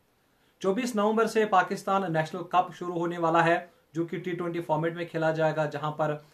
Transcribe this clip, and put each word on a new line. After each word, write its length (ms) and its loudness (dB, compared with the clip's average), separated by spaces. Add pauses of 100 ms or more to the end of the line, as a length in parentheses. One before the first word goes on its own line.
(600)
चौबीस 340 -2
नवंबर 320 2
से 180 2
पाकिस्तान 680 2
नेशनल 280 -2
कप 320 0
शुरू 260 -6
होने 180 -2
वाला 240 4
है, 300 2 (240)
जो 100 -2
कि 120 -8
टी 140 -6
ट्वेंटी 280 -4
फॉर्मेट 360 -2
में 120 -6
खेला 240 0
जाएगा, 340 0
जहां 260 -6
पर 420 -4